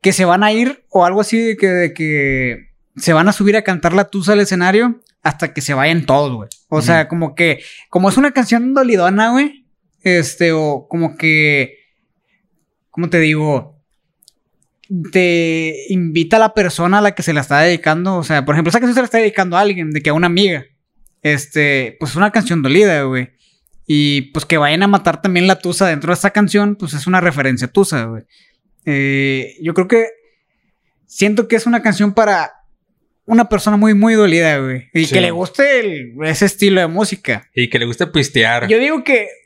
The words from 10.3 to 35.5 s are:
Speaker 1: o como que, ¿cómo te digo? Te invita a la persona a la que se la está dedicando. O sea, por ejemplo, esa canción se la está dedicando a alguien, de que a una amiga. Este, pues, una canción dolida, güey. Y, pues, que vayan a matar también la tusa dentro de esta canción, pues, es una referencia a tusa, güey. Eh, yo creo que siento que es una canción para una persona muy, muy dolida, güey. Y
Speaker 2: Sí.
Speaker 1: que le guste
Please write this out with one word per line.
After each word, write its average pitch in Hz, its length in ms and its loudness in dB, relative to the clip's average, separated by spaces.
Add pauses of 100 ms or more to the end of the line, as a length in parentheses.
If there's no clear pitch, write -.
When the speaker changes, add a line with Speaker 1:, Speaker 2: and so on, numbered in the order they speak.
Speaker 1:
o 151 380 -4
como 165 260 -4
que, 151 600 0 (1120)
¿cómo 170 220 -6
te 175 80 2
digo? 151 600 -2 (1300)
Te 165 640 0 (140)
invita 165 480 0
a - 20 4
la 220 140 2
persona 180 460 0
a - 20 2
la 202 120 0
que 190 100 -10
se 165 100 -2
la 147 80 0
está 143 200 0
dedicando. 170 560 0
O 170 60 -4
sea, 143 220 -2
por 147 100 -2
ejemplo, 160 140 0
esa 233 100 0
canción 240 160 0
se 254 60 2
la 247 40 -2
está 233 120 -2
dedicando 202 400 0
a 190 40 2
alguien, 180 300 -2
de 151 100 -4
que 151 100 -2
a - 20 0
una 170 140 2
amiga. 175 380 0 (580)
Este, 143 760 -2
pues, 131 160 -8
una 196 160 0
canción 196 300 -2
dolida, 156 420 2
güey. 127 260 -4 (580)
Y, 147 440 0
pues, 156 140 -8
que 170 120 0
vayan 151 260 0
a 202 40 2
matar 202 340 0
también 180 260 0
la 190 120 2
tusa 180 280 -2
dentro 156 220 -4
de 175 60 2
esta 196 160 -2
canción, 208 440 0
pues, 170 180 -10
es 147 140 -8
una 185 140 2
referencia 135 460 -2
a - 40 -14
tusa, 165 340 0
güey. 113 180 -12 (640)
Eh, 139 760 -2
yo 165 140 -4
creo 185 120 0
que 226 200 2 (1000)
siento 208 420 -2
que 226 80 0
es 226 100 -2
una 233 160 0
canción 208 320 0
para 202 380 0 (760)
una 226 240 2
persona 214 280 0
muy, 214 160 4
muy 214 200 4
dolida, 165 460 2
güey. 131 340 -8
Y 160 120 0
Speaker 2:
Sí. 151 100 -4
Speaker 1:
que 185 60 4
le 175 100 0
guste 254 480 0